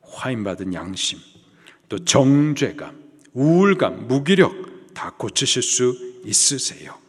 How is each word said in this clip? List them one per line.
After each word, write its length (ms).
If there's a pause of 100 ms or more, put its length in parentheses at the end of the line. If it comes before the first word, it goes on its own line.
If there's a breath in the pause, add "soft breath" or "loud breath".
화인받은 720
양심, 440 (680 soft breath)
또 160
정죄감, 960 (320)
우울감, 760
무기력 840
다 240
고치실 460
수 640
있으세요. 760 (100)